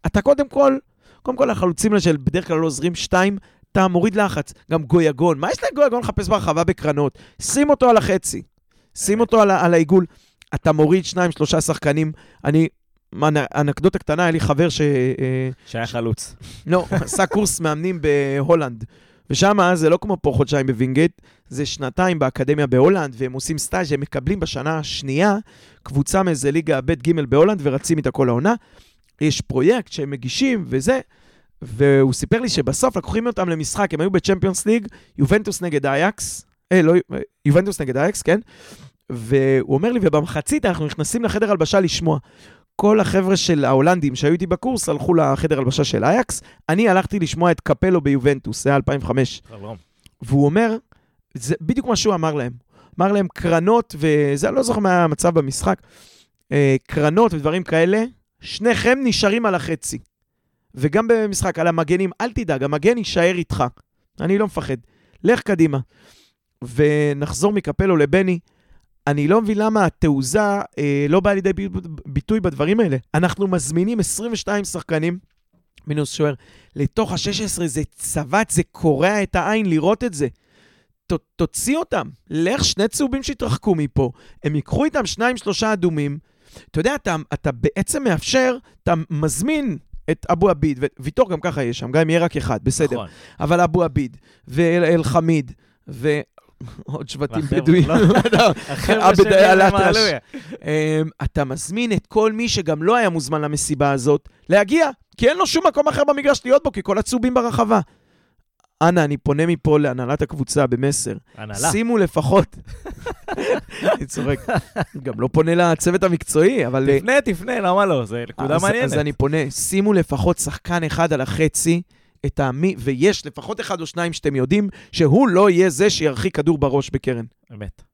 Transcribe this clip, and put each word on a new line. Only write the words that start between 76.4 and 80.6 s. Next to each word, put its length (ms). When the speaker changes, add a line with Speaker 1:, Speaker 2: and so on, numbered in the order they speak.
Speaker 1:
לתוך 360
השש 300
עשרה, 260
זה 140
צבט, 540
זה 120
קורע 520
את 120
העין 300
לראות 380
את 100
זה. 140